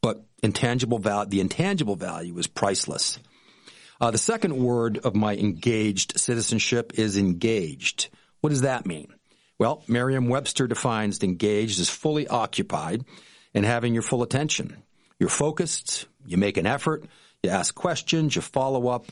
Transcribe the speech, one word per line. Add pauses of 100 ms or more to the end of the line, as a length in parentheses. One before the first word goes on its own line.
but (180)
intangible
val-,
the
intangible
value
is
priceless. (800)
Uh,
the
second
word
of
my
engaged
citizenship
is
engaged. (300)
What
does
that
mean? (460)
Well,
Merriam-Webster
defines
engaged
as
fully
occupied (480)
and
having
your
full
attention. (380)
You're
focused, (180)
you
make
an
effort, (380)
you
ask
questions,
you
follow
up